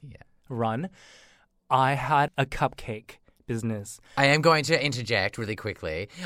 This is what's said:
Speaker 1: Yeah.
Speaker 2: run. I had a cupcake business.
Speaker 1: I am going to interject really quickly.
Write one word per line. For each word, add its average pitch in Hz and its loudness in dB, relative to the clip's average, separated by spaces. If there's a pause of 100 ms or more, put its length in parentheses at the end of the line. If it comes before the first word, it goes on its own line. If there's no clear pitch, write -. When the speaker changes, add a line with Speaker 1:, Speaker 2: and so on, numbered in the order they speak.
Speaker 1:
Yeah. 127 -20 (320)
Speaker 2:
run. 117 -2 (800)
I 131 4
had 143 2
a 135 0
cupcake - -6 (280)
business. 113 -6 (160)
Speaker 1:
I 139 4
am 147 6
going 156 6
to 143 2
interject 110 -2
really 107 -6
quickly. 92 -6 (160)